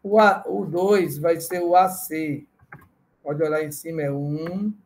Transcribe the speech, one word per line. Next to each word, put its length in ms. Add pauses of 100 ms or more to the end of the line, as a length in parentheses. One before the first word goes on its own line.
O 180
A, 280
o 180
dois 520
vai 220
ser 220
o 140
A 140
C. 560 (760)
Pode 200
olhar 220
em 80
cima, 300
é 100
um 640 (120)